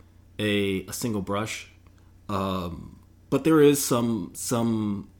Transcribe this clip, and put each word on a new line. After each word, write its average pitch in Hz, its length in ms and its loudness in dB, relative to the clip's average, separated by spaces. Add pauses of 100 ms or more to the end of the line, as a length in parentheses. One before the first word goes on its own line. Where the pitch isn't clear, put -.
(380)
a, 101 480 0
a 107 60 -12
single 107 280 -4
brush, 101 480 -6 (600)
um, 92 720 -6 (280)
but 139 160 0
there 160 160 6
is 143 240 6
some, 117 500 0
some, 110 840 -2